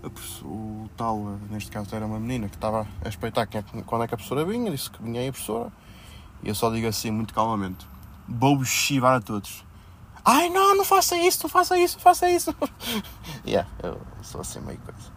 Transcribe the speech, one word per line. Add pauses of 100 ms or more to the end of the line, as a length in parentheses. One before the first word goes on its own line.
a
perso-,
o
tal, (120)
neste
caso
era
uma
menina,
que
estava (160)
a
espreitar
quem
é
que,
quando
é
que
a
professora
vinha,
disse
que
vinha
aí
a
professora, (720)
e
eu
só
digo
assim,
muito
calmamente, (400)
"Vou-vos
chivar
a
todos." (580)
"Ai,
não,
não
faça
isso,
não
faça
isso,
não
faça
isso."
<laughs>
Yeah, (120)
eu (200)
sou
assim
meio
coisa.